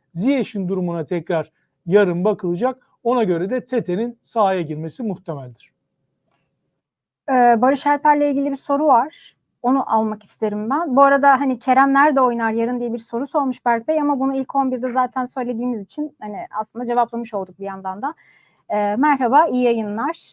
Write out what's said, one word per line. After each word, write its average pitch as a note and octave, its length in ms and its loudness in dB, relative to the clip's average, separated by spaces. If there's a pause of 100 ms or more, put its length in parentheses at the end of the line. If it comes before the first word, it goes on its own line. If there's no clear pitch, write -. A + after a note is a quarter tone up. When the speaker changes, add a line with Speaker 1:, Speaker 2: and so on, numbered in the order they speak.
(120)
Speaker 1:
Ziyech'in G#3 560 -2
durumuna F3 360 -4
tekrar E3 480 -4 (340)
yarın F3+ 380 2
bakılacak. G#3 640 -2 (180)
Ona A#3+ 200 2
göre F3+ 260 0
de B3+ 140 -4
Tete'nin A#3 580 -4
sahaya F#3+ 400 0
girmesi D#3 400 -8
muhtemeldir. D3 720 -10 (1600)
Speaker 2:
Ee, - 20 0
Barış B3 540 4
Alper'le D4 440 2
ilgili C#4 220 -2
bir C#4 40 -6
soru C#4+ 300 -2
var. C4+ 500 2 (260)
Onu C4 320 0
almak A3 280 -2
isterim G#3+ 480 -6
ben. D4 260 -2
Bu C#4 60 8
arada C#4 380 6
hani C4 180 -2
Kerem C4+ 360 2
nerede C#4 260 4
oynar A#3 320 0
yarın A#3 280 -2
diye A#3+ 120 -4
bir A#3 60 -6
soru A#3 280 -6
sormuş C4+ 400 -2
Berk A#3 220 0
Bey D#4 120 0
ama C#4+ 200 0
bunu C4+ 160 -2
ilk C4 180 -6
on C4+ 180 0
birde B3+ 180 -4
zaten B3+ 360 -2
söylediğimiz A#3+ 560 -6
için D4+ 380 -10
hani G#3 180 -10 (220)
aslında A#3+ 260 -8
cevaplamış A#3 480 -2
olduk F#3 240 -8
bir G3 60 -12
yandan F#3+ 380 -10
da. D4 120 -6 (540)
Ee, G#3 300 -2
merhaba, C4+ 480 4
iyi B3 160 0
yayınlar. A#3 720 -2